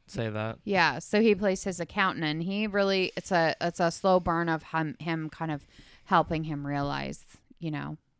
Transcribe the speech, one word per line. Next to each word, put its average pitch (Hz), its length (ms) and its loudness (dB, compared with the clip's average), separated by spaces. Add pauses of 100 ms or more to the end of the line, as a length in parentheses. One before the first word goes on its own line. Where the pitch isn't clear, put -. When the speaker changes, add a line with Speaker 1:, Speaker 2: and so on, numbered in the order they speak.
Speaker 1:
say 117 220 -4
that. 107 340 -4
Speaker 2:
Yeah. 165 340 2
So 208 220 2
he 220 140 6
plays 190 300 0
his 180 140 -6
accountant, 175 460 -2
and 156 180 -2
he 196 240 -4
really, 196 500 2
it's - 160 -6
a, 165 280 4
it's 170 200 -2
a 170 100 4
slow 185 280 4
burn 170 300 0
of 160 160 0
him, 160 340 -2
him 160 320 -4
kind 160 220 -6
of 143 140 -8 (380)
helping 165 400 2
him 143 220 -6
realize, 143 580 -4 (340)
you 160 120 -6
know, 147 260 -6 (240)